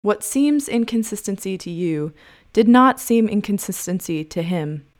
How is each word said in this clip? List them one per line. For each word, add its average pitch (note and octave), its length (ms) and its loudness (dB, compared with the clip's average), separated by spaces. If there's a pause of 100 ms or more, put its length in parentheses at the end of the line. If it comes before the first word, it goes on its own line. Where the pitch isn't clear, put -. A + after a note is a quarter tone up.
What G#3 200 -2
seems C#4+ 460 0
inconsistency A3 920 -4
to - 100 -12
you E3 420 -4 (400)
did G#3+ 160 4
not B3+ 320 6
seem A3+ 300 2
inconsistency F#3 960 -4
to E3+ 160 -6
him. D3+ 440 -4 (140)